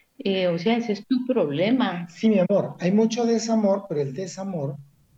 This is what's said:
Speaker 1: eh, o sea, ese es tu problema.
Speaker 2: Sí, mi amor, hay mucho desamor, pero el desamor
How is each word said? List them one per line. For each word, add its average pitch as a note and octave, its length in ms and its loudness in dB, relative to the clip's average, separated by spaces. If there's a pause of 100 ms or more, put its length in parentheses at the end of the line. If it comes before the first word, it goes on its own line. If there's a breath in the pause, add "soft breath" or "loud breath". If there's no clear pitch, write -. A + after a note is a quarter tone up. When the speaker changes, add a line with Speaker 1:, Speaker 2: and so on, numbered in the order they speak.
(200)
Speaker 1:
eh, F#3+ 280 0
o E3+ 120 2
sea, A3+ 180 2
ese A3+ 160 -2
es - 140 -8
tu B3+ 200 0
problema. F#3 800 0
Speaker 2:
Sí, - 220 0
mi G#3 100 4
amor, F3+ 400 2
hay F3 120 0
mucho A3 340 2
desamor, A3 640 2
pero D3 140 -2
el C3+ 120 -4
desamor F3+ 640 -6 (400)